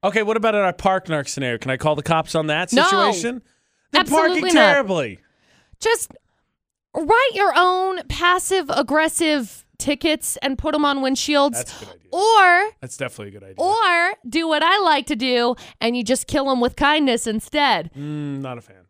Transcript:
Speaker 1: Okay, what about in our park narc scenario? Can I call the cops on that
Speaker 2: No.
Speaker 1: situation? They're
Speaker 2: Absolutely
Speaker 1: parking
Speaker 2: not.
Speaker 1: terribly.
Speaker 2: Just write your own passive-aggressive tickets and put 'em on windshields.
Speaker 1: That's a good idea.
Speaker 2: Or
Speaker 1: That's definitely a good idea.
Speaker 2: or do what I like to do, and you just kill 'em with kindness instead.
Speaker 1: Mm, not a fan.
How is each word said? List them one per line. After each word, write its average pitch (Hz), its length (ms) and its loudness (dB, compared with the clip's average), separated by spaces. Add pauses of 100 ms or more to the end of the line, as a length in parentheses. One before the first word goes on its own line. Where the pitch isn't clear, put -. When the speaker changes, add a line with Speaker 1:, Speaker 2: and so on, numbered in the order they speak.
Speaker 1:
Okay, 202 180 0
what 214 140 0
about 220 180 0
in 208 60 2
our 185 120 2
park 190 360 -2
narc 151 200 -4
scenario? 127 300 -4
Can 131 140 -6
I 131 60 -2
call 151 180 0
the 147 60 -6
cops 160 340 -2
on 156 120 0
that 160 240 -2
Speaker 2:
No. 269 120 4
Speaker 1:
situation? 262 580 0 (480)
They're 302 120 4
Speaker 2:
Absolutely 320 400 2
Speaker 1:
parking 359 120 0
Speaker 2:
not. 302 180 6
Speaker 1:
terribly. 180 460 -2 (600)
Speaker 2:
Just - 320 -2 (840)
write 453 400 2
your 381 220 2
own 370 520 0
passive-aggressive 311 1600 -2 (140)
tickets 302 640 -4
and 269 160 -4
put 302 160 -4
'em 294 100 2
on 277 140 0
windshields. 277 560 0
Speaker 1:
That's - 280 -10
a - 40 -16
good - 80 -20
idea. - 180 -20
Speaker 2:
Or 392 580 4 (100)
Speaker 1:
That's - 160 -14
definitely 104 400 -10
a 101 40 -20
good - 20 -20
idea. 95 160 -20
Speaker 2:
or 370 560 0 (140)
do 320 180 -2
what 302 160 0
I 359 160 2
like 311 280 0
to 294 100 -4
do, 240 400 0 (240)
and 233 160 0
you 247 80 -4
just 247 240 -2
kill 277 220 -2
'em 254 100 0
with 240 160 -2
kindness 277 500 0
instead. 220 720 -2
Speaker 1:
Mm, 147 420 -8
not 127 180 -10
a - 20 -16
fan. 98 160 -20 (140)